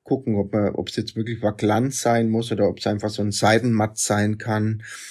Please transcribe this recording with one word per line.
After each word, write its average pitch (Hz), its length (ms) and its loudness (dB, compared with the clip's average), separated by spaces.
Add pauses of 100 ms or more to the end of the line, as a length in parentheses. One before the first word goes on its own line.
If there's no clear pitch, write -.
gucken, 131 320 0
ob 98 160 -2
man, 104 220 0
ob's - 220 -6
jetzt - 200 -6
wirklich 113 260 -6
was 104 140 0
Glanz 113 440 0
sein 117 280 2
muss 113 240 0
oder 101 160 2
ob's - 180 -4
einfach 107 240 -2
so 107 120 -4
ein 104 100 -2
Seidenmatt 110 640 2
sein 104 400 2
kann 107 440 -2 (280)